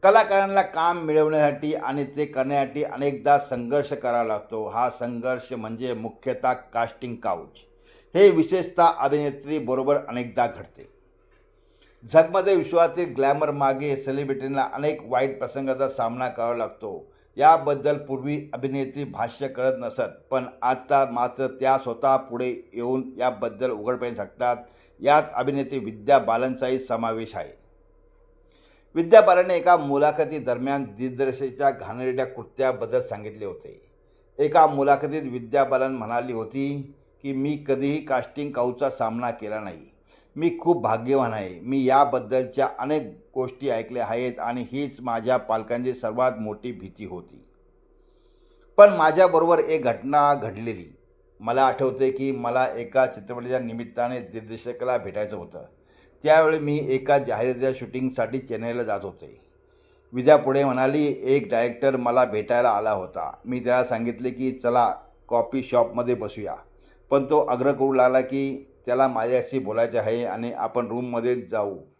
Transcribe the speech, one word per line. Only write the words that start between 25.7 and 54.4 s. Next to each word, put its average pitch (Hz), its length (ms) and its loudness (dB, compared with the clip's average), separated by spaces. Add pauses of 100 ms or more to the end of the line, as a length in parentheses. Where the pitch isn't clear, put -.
विद्या 113 400 4
बालनचाही 127 600 0
समावेश 113 580 -4
आहे. 82 220 -12 (1400)
विद्या 170 260 8
बालनने 185 360 4
एका 175 200 6
मुलाखती 151 640 2
दरम्यान 131 460 -2
दिग्दर्शकाच्या 127 840 -2
घाणेरड्या 123 560 -4
कृत्याबद्दल 120 760 -4
सांगितले 104 420 -10
होते. - 460 -14 (480)
एका 151 280 6
मुलाखतीत 143 560 2
विद्या 123 420 -2
बालन 135 280 0
म्हणाली 120 400 -6
होती 139 640 -6 (280)
की, 139 100 -6
"मी 143 360 -4
कधीही 143 360 0
कास्टिंग 139 480 -4
काऊचा 123 380 -2
सामना 120 400 -4
केला 110 300 -8
नाही. 87 260 -14 (500)
मी 170 240 0
खूप 160 220 2
भाग्यवान 117 500 0
आहे. 92 280 -8
मी 127 240 -2
याबद्दलच्या 131 840 2 (100)
अनेक 139 560 -4
गोष्टी 131 360 -4
ऐकल्या 113 360 -4
आहेत 120 320 -4
आणि 120 340 -6
हीच 135 280 -6
माझ्या 120 360 -2
पालकांची 117 560 -2
सर्वात 123 460 -2
मोठी 110 340 -8
भीती 98 340 -16
होती." 87 380 -16 (1300)
पण 202 180 10
माझ्याबरोबर 165 640 4
एक 151 240 0
घटना 143 520 2
घडलेली. 110 600 -10 (440)
मला 117 220 0
आठवते 131 480 2
की 135 220 -4
मला 123 440 0
एका 120 300 0
चित्रपटाच्या 123 520 -6
निमित्ताने 120 600 -6
दिग्दर्शकाला 113 760 -6